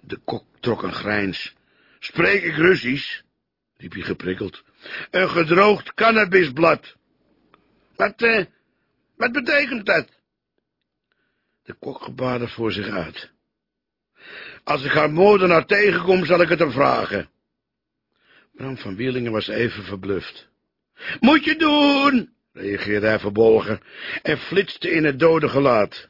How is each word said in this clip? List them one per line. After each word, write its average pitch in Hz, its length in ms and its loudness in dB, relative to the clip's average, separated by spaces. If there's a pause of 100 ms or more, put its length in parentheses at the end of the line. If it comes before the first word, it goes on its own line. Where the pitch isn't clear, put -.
De - 240 -14
kok - 200 -8 (160)
trok 107 220 -4
een 92 100 -6
grijns. 101 600 -6 (440)
"Spreek 190 440 0
ik 165 120 -6
Russisch?" 143 720 0 (520)
riep 87 160 -18
hij 92 100 -12
geprikkeld. 92 640 -8 (460)
"Een 185 180 0
gedroogd 175 680 2
cannabisblad." 180 1000 2 (1000)
"Wat, 202 260 -2
eh, 226 220 2 (720)
wat 240 160 -4
betekent 269 540 -2
dat?" 170 220 0 (1500)
De - 120 -18
kok - 280 -14
gebaarde 123 460 -6
voor 113 240 -4
zich 95 160 -6
uit. 82 440 -10 (1300)
"Als 139 200 -4
ik 139 80 -4
haar 151 180 2
moordenaar 180 560 4
tegenkom, 185 580 2
zal 170 160 2
ik 170 80 4
het 165 100 0
hem 156 120 0
vragen." 117 580 0 (1200)
Bram 131 240 -12
van 98 200 -12
Wielingen 123 360 -4
was 107 160 -4
even 107 360 -4
verbluft. 95 640 -8 (720)
"Moet 302 240 4
je 311 120 0
doen," 285 800 2 (180)
reageerde 101 540 -4
hij 110 120 2
verbolgen 107 600 2 (420)
en 151 160 -2
flitste 175 520 -4
in 165 140 0
het 139 140 0
dode 160 300 4
gelaat. 120 600 0